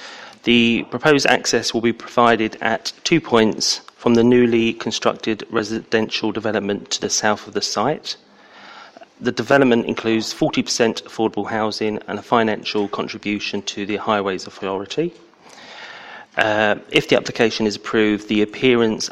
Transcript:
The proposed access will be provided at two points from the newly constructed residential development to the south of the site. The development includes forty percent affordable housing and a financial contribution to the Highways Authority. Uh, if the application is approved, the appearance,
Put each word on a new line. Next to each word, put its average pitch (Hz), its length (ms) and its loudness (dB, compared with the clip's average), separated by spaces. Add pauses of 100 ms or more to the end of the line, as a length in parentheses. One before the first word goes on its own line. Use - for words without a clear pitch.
(420)
The 117 480 4
proposed 143 360 2
access - 460 0
will 117 80 0
be 117 120 2
provided 113 680 2
at - 320 -4 (120)
two 165 160 2
points - 600 0 (140)
from 120 200 2
the 117 100 6
newly 117 480 4
constructed - 800 -4
residential 110 840 -2
development 104 580 -4
to - 100 -6
the 101 100 -4
south - 360 0
of 104 80 -20
the 101 80 -2
site. - 540 -4 (1040)
The 120 100 0
development 120 560 4
includes 113 460 -2
forty 143 320 -2
percent - 400 0
affordable 104 440 -4
housing 107 600 -4
and 101 100 -6
a 104 40 -10
financial 107 680 0
contribution - 760 -6
to 101 240 -8
the 101 120 -4
Highways 98 500 -2
Authority. 98 640 -6 (1200)
Uh, 107 380 2 (160)
if - 180 0
the 131 80 4
application 113 520 0
is 101 80 -4
approved, 107 500 0
the 104 160 2
appearance, 113 680 2